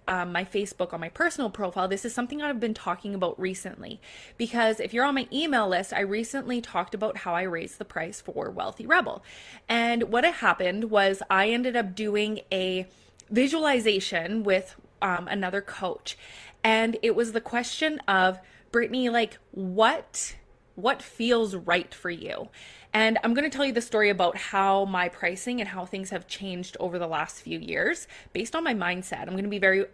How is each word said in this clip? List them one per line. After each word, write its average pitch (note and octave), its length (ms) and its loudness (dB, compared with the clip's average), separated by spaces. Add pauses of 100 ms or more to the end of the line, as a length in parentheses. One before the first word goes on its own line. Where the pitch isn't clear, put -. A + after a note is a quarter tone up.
um, F3+ 240 -2
my F3 140 -2
Facebook, F#3+ 480 -4
on E3 60 -6
my E3 100 -8
personal D#4 400 0
profile, F#3 380 -2
this G3 180 -2
is A3+ 80 -6
something B3 260 -4
I've C#4+ 200 -2
been A3 160 -2
talking G3 400 -6
about F#3 240 -2
recently, F#3 600 -8 (380)
because A3+ 420 2
if - 140 -4
you're B3 120 4
on C#4+ 100 2
my C4+ 180 -2
email C4+ 340 2
list, F#3 240 0
I - 100 0
recently A3+ 600 -2
talked F#3+ 320 -4
about G#3+ 240 -2
how F3 160 -4
I F3 80 0
raised F3 380 -4
the G#3+ 40 -8
price E3+ 380 -8
for - 300 -6
Wealthy G2 340 -6
Rebel. - 380 2 (440)
And A#3 440 2
what A#3+ 120 4
had - 120 4
happened G3 560 2
was G3 360 6
I F#3+ 220 6
ended A#3+ 260 0
up G3 200 0
doing G#3 460 0 (120)
a F#3 320 0 (460)
visualization A3+ 1120 2
with, F#3+ 320 2 (260)
um, F3 280 0
another G3 320 -2
coach. - 540 -6 (480)
And A3 380 0
it A3+ 140 2
was A#3 160 -2
the A3+ 100 -4
question C4+ 560 -4 (100)
of, F#3 320 4 (320)
Brittany, A#3+ 380 0
like, A#3 300 0 (100)
what G#3 840 0 (400)
what A3+ 260 0
feels A3+ 540 0
right F3 380 0
for - 160 -8
you. - 400 -8 (440)
And A3 300 4
I'm A#3 100 4
gonna C#4+ 160 2
tell C#4 160 0
you C4 80 0
the A#3 80 2
story G#3+ 280 4
about F#3 280 2
how G3 480 4
my F3+ 240 0
pricing F#3+ 500 -4
and G3 100 -4
how F#3 160 -8
things F#3+ 240 -8
have F#3 180 -8
changed F3+ 520 -8
over F3 200 -2
the E3+ 80 -4
last D#3+ 340 -4
few E3 180 -6
years G3+ 480 -2 (260)
based A3+ 220 -4
on E4 80 -2
my C#4 100 0
mindset. F3+ 540 -4
I'm F#3 80 -6
gonna G3 120 -2
be G#3 120 -4
very G3 340 6